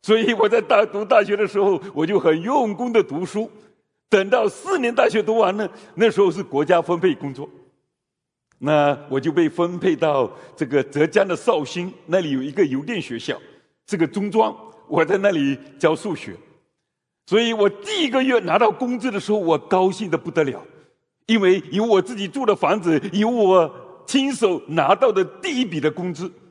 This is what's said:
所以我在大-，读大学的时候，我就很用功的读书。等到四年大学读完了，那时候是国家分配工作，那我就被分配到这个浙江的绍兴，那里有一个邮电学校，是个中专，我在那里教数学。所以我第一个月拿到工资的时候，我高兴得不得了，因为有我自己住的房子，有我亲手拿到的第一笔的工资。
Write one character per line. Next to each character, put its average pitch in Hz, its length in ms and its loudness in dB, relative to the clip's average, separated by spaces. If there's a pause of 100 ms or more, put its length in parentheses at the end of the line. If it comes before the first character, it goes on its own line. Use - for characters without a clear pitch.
所 214 160 2
以 226 160 0
我 208 160 2
在 226 120 2
大-， 208 260 4
读 208 180 -6
大 208 200 6
学 196 120 -2
的 208 100 0
时 196 120 -4
候， 196 200 2 (140)
我 151 140 -2
就 196 140 2
很 160 200 2
用 233 320 0
功 240 200 -6
的 220 100 4
读 170 240 -4
书。 214 240 -6 (580)
等 196 220 2
到 233 180 2
四 370 300 -4
年 240 160 -2
大 240 140 4
学 220 120 0
读 220 180 0
完 196 180 2
了， 208 120 -4 (280)
那 220 120 4
时 196 120 0
候 196 100 4
是 165 100 -6
国 139 240 -2
家 170 160 4
分 165 200 -2
配 175 120 2
工 139 220 -8
作， 139 160 -16 (1080)
那 143 380 2 (140)
我 131 80 -2
就 143 140 -4
被 165 160 2
分 175 280 -2
配 170 200 0
到 139 340 0 (240)
这 - 100 -4
个 135 200 0
浙 147 200 0
江 196 220 2
的 185 80 -2
绍 160 300 0
兴， 175 280 -8 (140)
那 180 140 0
里 165 100 -4
有 135 100 -2
一 143 120 -8
个 190 120 2
邮 135 200 -4
电 214 180 -6
学 117 160 -10
校， 120 180 -6 (520)
是 208 80 -4
个 160 100 2
中 202 240 -4
专， 220 240 0 (320)
我 160 180 2
在 185 140 0
那 196 120 2
里 139 280 0 (220)
教 156 160 2
数 190 180 -6
学。 92 220 -14 (880)
所 208 140 2
以 233 120 0
我 208 160 2
第 370 360 -4
一 277 40 -2
个 262 140 0
月 262 160 2
拿 175 180 0
到 233 140 4
工 247 260 -4
资 233 140 -4
的 202 80 -4
时 202 140 -4
候， 214 60 2
我 165 200 0
高 185 320 2
兴 190 180 -8
得 160 80 -2
不 170 140 -6
得 160 140 0
了， 120 200 -8 (600)
因 220 140 2
为 190 200 4 (120)
有 202 120 0
我 214 160 4
自 196 140 -6
己 196 140 -6
住 262 180 -4
的 214 80 4
房 180 260 0
子， 165 220 0 (100)
有 214 160 0
我 190 760 0
亲 269 260 -2
手 185 360 0
拿 156 260 2
到 247 160 0
的 185 140 0
第 254 360 -8
一 254 40 0
笔 165 160 -8
的 156 100 0
工 175 240 -8
资。 170 180 -10 (180)